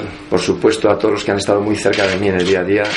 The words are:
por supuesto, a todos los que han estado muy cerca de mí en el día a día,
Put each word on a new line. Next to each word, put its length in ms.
por 80
supuesto, 500
a 80
todos 180
los 100
que 80
han 60
estado 220
muy 140
cerca 320
de 120
mí 100
en 80
el 100
día 140
a 40
día, 180